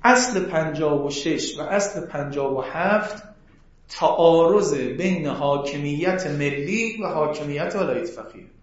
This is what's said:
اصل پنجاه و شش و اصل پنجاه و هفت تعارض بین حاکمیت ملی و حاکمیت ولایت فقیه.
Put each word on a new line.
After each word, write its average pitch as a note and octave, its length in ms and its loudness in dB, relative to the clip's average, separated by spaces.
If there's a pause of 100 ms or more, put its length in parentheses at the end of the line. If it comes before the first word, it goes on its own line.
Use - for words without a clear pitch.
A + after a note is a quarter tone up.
اصل A#3+ 360 4
پنجاه D3 640 0
و C#3+ 40 -2
شش - 480 -4
و D3 40 -6
اصل F#3 440 -2
پنجاه C#3 520 -4
و - 20 -2
هفت F#3+ 640 -2 (680)
تعارض E3 880 4
بین D3+ 520 0
حاکمیت C#3+ 1000 -2
ملی D3+ 760 -2
و F#3 40 -4
حاکمیت D3+ 720 -2
ولایت B2+ 320 -2
فقیه. - 360 -14 (180)